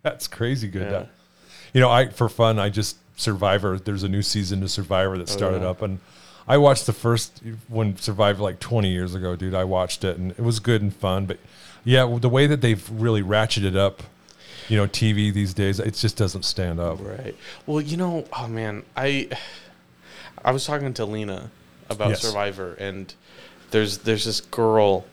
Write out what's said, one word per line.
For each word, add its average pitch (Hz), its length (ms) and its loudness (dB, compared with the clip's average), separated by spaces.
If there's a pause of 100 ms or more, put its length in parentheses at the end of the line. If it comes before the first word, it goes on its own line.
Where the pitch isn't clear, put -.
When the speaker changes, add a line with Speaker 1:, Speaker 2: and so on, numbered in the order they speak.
Speaker 1:
That's - 260 -4
crazy 117 400 -4
good. 92 140 -6
Speaker 2:
Yeah. 101 80 -4
Speaker 1:
That, 95 180 -4 (640)
you 131 80 6
know, 123 100 8
I, 123 180 6
for 117 200 0
fun, 113 320 4
I 101 80 2
just, 101 280 -2 (200)
Survivor, 98 640 0
there's 98 260 -4
a 98 40 -2
new 98 140 0
season 98 380 -2
to 95 80 -4
Survivor 95 500 0
that 87 100 -8
Speaker 2:
Oh, 104 40 -6
Speaker 1:
started 92 300 0
Speaker 2:
yeah? 92 80 -2
Speaker 1:
up, 92 120 -6
and 95 160 -4 (480)
I 135 100 6
watched 143 300 6
the 113 60 0
first, - 480 0 (280)
when 110 280 0
Survivor, 101 480 2
like, 92 160 -4
twenty 104 300 0
years 90 240 -2
ago, 90 200 -4
dude, 92 200 -4
I 92 100 2
watched 92 400 -2
it, 90 120 -2
and 90 160 -4
it - 80 -12
was 117 200 0
good 113 220 2
and 98 120 -2
fun, 95 320 -2
but 92 120 -8 (460)
yeah, 123 360 4
the 123 80 2
way 131 180 6
that 147 140 2
they've 110 320 2
really 110 300 2
ratcheted 101 540 2
up, 98 260 2 (640)
you 110 80 2
know, 104 100 4
T 107 260 0
V 104 200 2
these 98 220 0
days, 98 260 0
it 104 140 -4
just - 220 -2
doesn't 92 280 -2
stand 87 360 -2
up. 82 200 -4
Speaker 2:
Right. 101 340 -12 (320)
Well, 151 140 -2
you 151 160 -6
know, 175 280 -2 (140)
oh 123 80 -8
man, 110 380 -6 (120)
I, 139 320 -2 (1160)
I 127 80 4
was 131 140 -2
talking 143 280 -4
to 117 100 -4
Lena 104 460 -8 (400)
about 104 200 -2
Speaker 1:
Yes. 104 120 -2
Speaker 2:
Survivor, 101 520 -4
and 98 380 -10 (580)
there's, 104 280 0
there's 110 260 -2
this 113 160 -4
girl 107 720 2